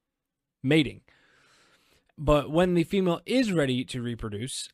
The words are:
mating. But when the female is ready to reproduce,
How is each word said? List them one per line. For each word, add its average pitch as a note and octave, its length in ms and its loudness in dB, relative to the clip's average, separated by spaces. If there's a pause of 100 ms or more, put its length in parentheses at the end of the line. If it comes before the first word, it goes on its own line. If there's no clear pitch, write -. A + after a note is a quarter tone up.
(640)
mating. C3 380 0 (1160)
But D3 320 2
when F3+ 240 2
the E3+ 100 2
female F3+ 400 0
is A3+ 280 0
ready C3 340 0
to B2 160 -8
reproduce, A2+ 720 -8